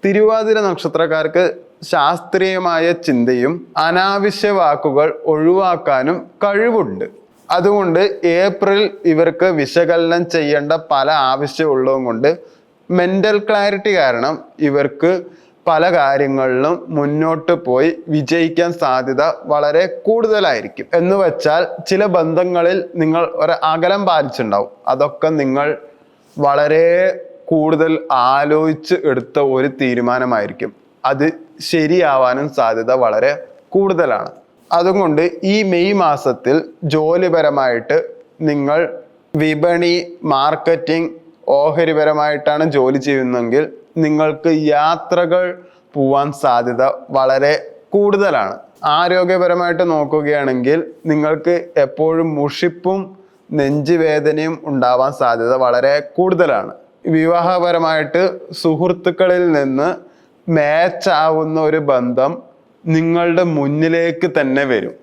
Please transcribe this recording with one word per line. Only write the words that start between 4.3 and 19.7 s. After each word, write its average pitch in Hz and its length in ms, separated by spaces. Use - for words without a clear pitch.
വാക്കുകൾ 151 500
ഒഴിവാക്കാനും 165 880
കഴിവുണ്ട്. 202 640
അതുകൊണ്ട് 180 460
ഏപ്രിൽ 196 400
ഇവർക്ക് 165 360
വിശകലനം 170 640
ചെയ്യേണ്ട 147 380
പല 135 160
ആവശ്യമുള്ളതും 135 760
കൊണ്ട് 117 220
മെന്റൽ 190 380
ക്ലാരിറ്റി 202 520
കാരണം 131 340
ഇവർക്ക് 143 440
പല 160 160
കാര്യങ്ങളിലും 135 760
മുന്നോട്ട് 156 580
പോയി 131 240
വിജയിക്കാൻ 165 580
സാധ്യത 131 400
വളരെ 147 320